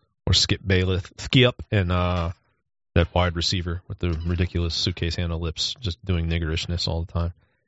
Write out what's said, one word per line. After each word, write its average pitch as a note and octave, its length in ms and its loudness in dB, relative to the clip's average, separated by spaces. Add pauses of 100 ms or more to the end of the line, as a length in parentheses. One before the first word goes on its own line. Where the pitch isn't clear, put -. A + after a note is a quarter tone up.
(260)
Or - 80 4
Skip - 320 2
Bayless, F#2 380 2 (140)
Skip, - 440 4 (100)
and, F#2+ 200 2
uh, F2+ 400 0 (640)
that E2+ 180 4
wide F#2 220 2
receiver F2 520 -2
with - 120 -12
the F2 140 0 (120)
ridiculous E2+ 480 0
suitcase E2+ 440 -2
handle E2+ 220 -2
lips, - 400 -4
just F#2+ 240 -6
doing E2+ 260 0
niggerishness E2 580 -2
all E2 160 -2
the - 80 -12
time. E2+ 200 -2 (360)